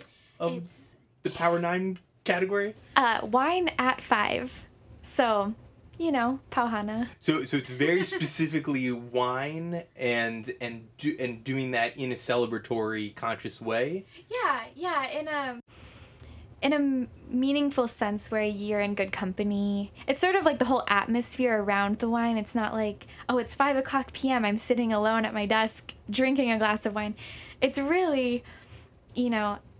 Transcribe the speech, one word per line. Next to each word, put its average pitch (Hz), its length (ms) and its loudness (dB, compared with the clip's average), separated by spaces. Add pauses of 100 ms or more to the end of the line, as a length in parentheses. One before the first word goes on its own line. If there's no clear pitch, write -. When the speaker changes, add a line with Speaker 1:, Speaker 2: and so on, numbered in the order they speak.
(380)
Speaker 1:
of 170 200 -2
Speaker 2:
It's - 360 -14 (300)
Speaker 1:
the 160 60 -4
Power 170 280 2
Nine 180 400 -2 (260)
category? 202 500 0 (200)
Speaker 2:
Uh, 240 280 4
Wine 302 560 2
at 254 220 2
Five. - 640 -2 (380)
So, 220 520 2 (440)
you 330 140 0
know, 254 260 0 (120)
pauhana. 226 580 -2 (100)
Speaker 1:
So, - 260 0
so - 120 0
it's 127 140 -2
very 151 320 2
Speaker 2:
<laughs> 180 120 0
Speaker 1:
specifically 147 800 0
wine 131 920 -2 (140)
and, 117 520 -2 (120)
and 117 260 -8 (120)
do-, 147 200 -2
and 123 240 -4
doing 135 300 -2
that 120 240 0
in 131 160 -4
a 117 40 -4
celebratory, 110 960 0
conscious 113 460 -6
way? 127 440 -2 (260)
Speaker 2:
Yeah, 359 300 -2 (160)
yeah, 302 320 -2
in 302 180 -6
a, 269 340 -4 (1000)
in 285 100 4
a 302 40 4
m-, 269 320 2 (200)
meaningful 269 600 2
sense 208 420 -2
where 214 140 2
you're 208 360 0
in 202 140 0
good 196 160 0
company. 202 800 -2 (140)
It's 269 140 2
sort 370 160 4
of 381 80 2
like 294 140 4
the 262 80 2
whole 254 200 2
atmosphere 233 760 2
around 202 380 2
the 233 100 0
wine. 233 280 2
It's 208 180 -2
not 220 180 0
like, 214 340 -4 (220)
"Oh, 247 100 2
it's 240 160 -2
five 277 220 4
o'clock 262 360 0
P - 180 0
M, 240 140 2
I'm 208 120 2
sitting 233 360 2
alone 220 320 4
at 220 100 -4
my 208 120 0
desk 220 480 2 (160)
drinking 262 420 2
a 220 60 2
glass 214 280 2
of 208 80 -2
wine." 214 220 -4 (440)
It's 269 180 2
really, 277 640 2 (680)
you 247 160 0
know, 208 280 0 (220)